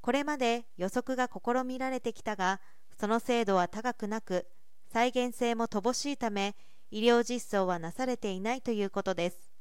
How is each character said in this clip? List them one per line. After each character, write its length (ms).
こ 120
れ 120
ま 140
で 260
予 120
測 280
が 120
試 360
み 140
ら 120
れ 100
て 120
き 100
た 120
が、 260
そ 80
の 140
精 240
度 120
は 120
高 240
く 160
な 120
く、 260
再 200
現 260
性 180
も 140
乏 240
し 140
い 100
た 140
め、 260
医 120
療 200
実 280
装 160
は 120
な 140
さ 140
れ 100
て 140
い 100
な 140
い 80
と 80
い 120
う 80
こ 120
と 120
で 160
す。 300